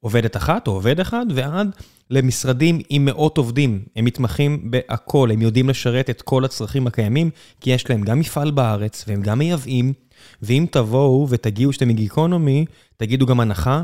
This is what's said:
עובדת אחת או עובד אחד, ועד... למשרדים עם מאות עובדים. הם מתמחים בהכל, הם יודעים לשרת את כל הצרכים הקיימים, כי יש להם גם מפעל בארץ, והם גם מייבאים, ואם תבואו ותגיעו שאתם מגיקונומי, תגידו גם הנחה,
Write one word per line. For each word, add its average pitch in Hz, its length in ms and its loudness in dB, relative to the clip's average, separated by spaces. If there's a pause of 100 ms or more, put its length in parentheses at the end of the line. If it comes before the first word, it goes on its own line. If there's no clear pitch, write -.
עובדת 113 360 -2
אחת 175 300 -2
או 110 60 0
עובד 117 280 0
אחד, 233 340 -4
ועד... 170 420 -4 (360)
למשרדים 131 760 2
עם 143 160 2
מאות 151 340 0
עובדים. 120 440 0 (140)
הם 110 80 0
מתמחים 131 680 -2
בהכל, 123 600 0
הם 110 100 2
יודעים 120 260 2
לשרת 127 420 -2
את - 120 -6
כל 131 220 0
הצרכים 127 420 -4
הקיימים, 120 440 0 (300)
כי 127 100 -2
יש 127 200 0
להם 107 120 0
גם 110 160 0
מפעל 151 320 -2
בארץ, 110 580 -2
והם 101 140 -2
גם 104 160 0
מייבאים, 135 540 0 (500)
ואם 131 280 2
תבואו 131 600 2
ותגיעו 117 420 0
שאתם 131 160 0
מגיקונומי, 147 760 0 (320)
תגידו 127 300 0
גם 127 140 2
הנחה, 120 440 0